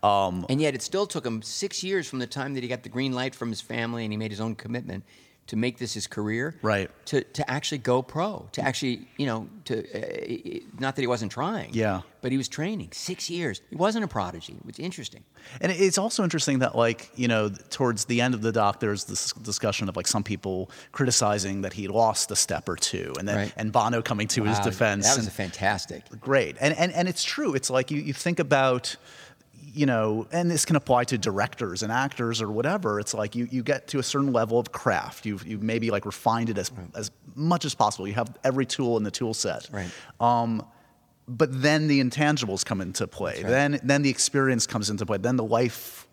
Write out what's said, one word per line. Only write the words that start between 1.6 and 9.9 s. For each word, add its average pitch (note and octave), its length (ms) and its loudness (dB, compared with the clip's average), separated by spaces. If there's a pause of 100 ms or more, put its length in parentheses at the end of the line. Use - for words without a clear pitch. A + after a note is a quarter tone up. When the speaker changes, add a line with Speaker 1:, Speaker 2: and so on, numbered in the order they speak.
Speaker 2:
years F#3 260 -2
from C3+ 80 -6
the B2 80 -2
time C#3 300 -6
that B2+ 80 -4
he B2 60 -6
got B2 120 -4
the - 80 -16
green B2+ 240 -2
light B2+ 220 -2
from A#2 140 -4
his A2 120 -6
family A#2 420 -4
and G#2+ 80 -4
he G#2+ 60 -2
made A2 140 -4
his G2+ 100 -10
own A2 140 -2
commitment A2 480 -8 (420)
to - 100 -8
make A#2 240 0
this A#2 160 -6
his G#2 100 -6
career, A#2 560 -4
Speaker 1:
Right. G2+ 300 2 (160)
Speaker 2:
to, C#3 160 2
to - 260 -6
actually C#3+ 300 -2
go B2 240 2
pro, F3+ 480 -6
to - 100 -6
actually, C3 460 -2 (100)
you C#3+ 80 0
know, A2 240 -2 (160)
to, A2+ 140 -2
uh, - 800 -6 (180)